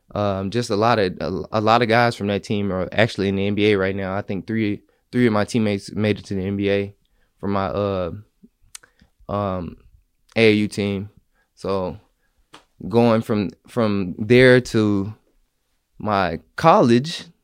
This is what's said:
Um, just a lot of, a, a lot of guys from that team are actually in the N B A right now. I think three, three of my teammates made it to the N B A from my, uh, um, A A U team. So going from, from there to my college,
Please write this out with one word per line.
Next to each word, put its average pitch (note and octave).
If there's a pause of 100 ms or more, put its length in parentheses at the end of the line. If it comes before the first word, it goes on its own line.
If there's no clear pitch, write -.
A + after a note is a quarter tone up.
(140)
Um, G2
just A#2+
a G#2
lot A2+
of, F#2
a, E2
a A2
lot A2
of A2+
guys A#2
from G2+
that G2+
team G2+
are F#2
actually G2+
in G2
the G2
N G#2
B G#2
A G2+
right F#2+
now. F#2+
I G#2
think F#2
three, A2 (280)
three B2
of A2
my G#2
teammates G#2
made G#2
it G2
to G2+
the F#2+
N G2+
B G2
A G2+ (460)
from G2
my, G2
uh, F#2 (1160)
um, F#2 (600)
A A2+
A -
U G#2
team. G2+ (440)
So F#2+ (920)
going A2+
from, G#2 (160)
from G2+
there B2
to G#2+ (840)
my F#2+ (160)
college, E3 (200)